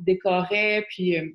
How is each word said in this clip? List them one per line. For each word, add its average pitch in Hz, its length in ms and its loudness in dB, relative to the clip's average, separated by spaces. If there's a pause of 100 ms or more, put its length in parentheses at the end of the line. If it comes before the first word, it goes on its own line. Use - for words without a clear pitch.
décorait. 190 880 0
Puis, 180 280 0
euh, 160 180 -4